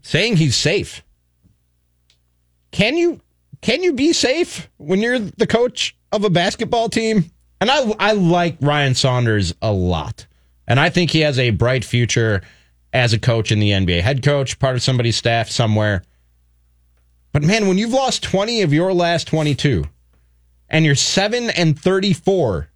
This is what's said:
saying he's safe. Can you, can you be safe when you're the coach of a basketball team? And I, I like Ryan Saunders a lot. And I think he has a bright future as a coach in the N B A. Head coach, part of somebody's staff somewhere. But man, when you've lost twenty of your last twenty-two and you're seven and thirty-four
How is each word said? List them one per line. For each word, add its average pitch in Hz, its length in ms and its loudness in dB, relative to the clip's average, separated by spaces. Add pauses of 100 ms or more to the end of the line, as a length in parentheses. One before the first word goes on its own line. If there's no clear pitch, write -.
saying 208 380 0
he's 147 180 2
safe. - 460 -2 (1700)
Can 226 260 0
you, 349 240 0 (400)
can 277 220 -2
you 359 100 2
be 285 220 0
safe - 640 -2
when 175 220 -2
you're 240 180 0
the 208 280 -4
coach - 480 0 (180)
of 208 120 -2
a 208 60 2
basketball 220 580 0
team? 220 420 0 (300)
And 208 100 2
I, 269 280 2
I 208 140 2
like 175 480 2
Ryan 143 340 2
Saunders 117 680 0
a 110 100 -2
lot. 90 540 -4 (400)
And 123 140 2
I 160 80 2
think 175 220 0
he 156 100 0
has 147 180 0
a 123 120 2
bright 120 340 0
future 113 580 0 (500)
as 123 200 2
a 113 60 0
coach 113 340 0
in 107 80 2
the 104 120 2
N 95 120 0
B 87 140 0
A. 85 40 0
Head 127 200 0
coach, 143 360 0
part 131 180 0
of 123 60 -4
somebody's 117 340 0
staff 117 340 -2
somewhere. 107 520 0 (1300)
But 147 100 0
man, 202 260 2
when 185 100 2
you've 226 140 -2
lost 262 300 0
twenty 214 400 -2
of 156 100 0
your 175 220 2
last 170 340 0
twenty-two 147 560 0 (840)
and 160 160 2
you're 147 100 4
seven 214 560 -2
and 160 280 2
thirty-four 185 960 0